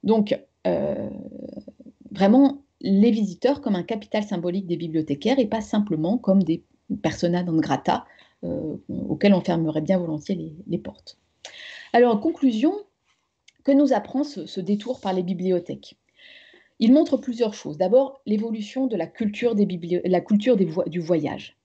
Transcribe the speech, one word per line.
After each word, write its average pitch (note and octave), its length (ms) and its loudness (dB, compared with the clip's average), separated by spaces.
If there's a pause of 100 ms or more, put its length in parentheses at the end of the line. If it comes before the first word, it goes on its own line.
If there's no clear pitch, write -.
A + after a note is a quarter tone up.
Donc, G#3 340 2 (300)
euh, D3+ 420 -2 (1000)
vraiment, B3 500 4 (200)
les G3+ 300 6
visiteurs A3 500 0
comme G#3 140 0
un F3 80 -4
capital G#3+ 400 -4
symbolique F3+ 440 -4
des E3+ 100 -4
bibliothécaires D#3+ 640 -2
et A3+ 80 2
pas A3 140 -4
simplement G#3 560 -2
comme F#3+ 260 2
des E3 200 -2 (380)
persona F3 420 -2
non E3 160 0
grata, - 460 -2 (380)
euh, D#3 320 -6 (140)
auxquels - 440 0
on F3 80 4
fermerait E3 400 -2
bien F#3 160 0
volontiers D#3+ 380 -6
les, D#3+ 180 -12 (140)
les E3+ 100 -6
portes. - 400 -14 (760)
Alors, A#3+ 200 6
en G#3 60 0
conclusion, C#4 540 2 (920)
que C4+ 80 2
nous C#4 220 6
apprend C4 320 -2
ce, F3 200 -12
ce - 140 -10
détour G#3 400 -4
par F#3+ 140 -4
les F3+ 100 -2
bibliothèques ? F3+ 720 -4 (840)
Il A3+ 120 6
montre D4 240 4
plusieurs A#3 360 -2
choses. D3+ 240 -12
D'abord, B3+ 480 2
l'évolution A3 600 -2
de A3+ 80 -4
la E3 120 -4
culture A3+ 460 -2
des G3+ 120 4
bibli-, F3 400 -4
la F#3 160 2
culture G#3+ 340 2
des F#3+ 80 2
vo-, E3+ 240 -2
du F3 140 -6
voyage D#3 640 -4